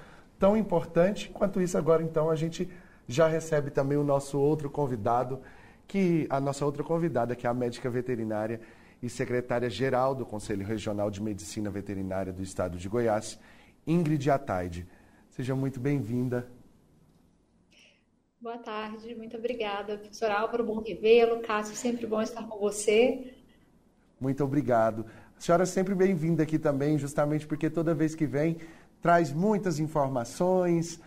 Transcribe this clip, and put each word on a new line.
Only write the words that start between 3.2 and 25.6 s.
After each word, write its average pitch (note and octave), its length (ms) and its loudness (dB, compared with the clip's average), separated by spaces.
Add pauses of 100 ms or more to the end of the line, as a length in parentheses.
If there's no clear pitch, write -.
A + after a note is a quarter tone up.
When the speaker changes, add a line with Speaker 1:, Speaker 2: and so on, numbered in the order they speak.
Speaker 1:
recebe D#3 420 0
também C#3 280 0
o D3 60 2
nosso C#3 360 0
outro D3 300 2
convidado, B2+ 720 -2 (440)
que, E3+ 440 2
a C#3 100 0
nossa C#3 260 -2
outra C#3+ 200 -2
convidada, C3 500 0
que A#2+ 100 -8
é A#2+ 40 2
a A#2+ 40 0
médica B2 360 -4
veterinária A2+ 720 -4 (420)
e B2 60 -6
secretária-geral B2 1040 0
do A#2+ 100 -6
Conselho G#2 400 -6
Regional G#2 460 -2
de G2 100 -8
Medicina G#2 480 -6
Veterinária F#2+ 640 -6
do F2+ 100 -8
Estado F#2 360 -4
de F2 100 -10
Goiás, A2 500 0 (480)
Ingrid D3+ 460 2
Ataide. F2+ 560 -2 (420)
Seja C3 240 -4
muito C3+ 280 -4
bem-vinda. B2 680 -2 (1900)
Speaker 2:
Boa A#3 180 -10
tarde, A3 580 -10
muito A3+ 200 -14
obrigada, G#3+ 640 -2
professor G#3+ 340 -2
Álvaro, A3 320 2
bom G#3+ 180 -2
revê-lo. A3+ 600 6
Cássio, G#3+ 340 -2
sempre A#3+ 320 -4
bom G#3+ 140 0
estar A3 260 -6
com G#3+ 100 -10
você. G#3+ 760 2 (840)
Speaker 1:
Muito C3+ 240 -2
obrigado. A#2 640 2 (320)
A - 40 -20
senhora F3 220 4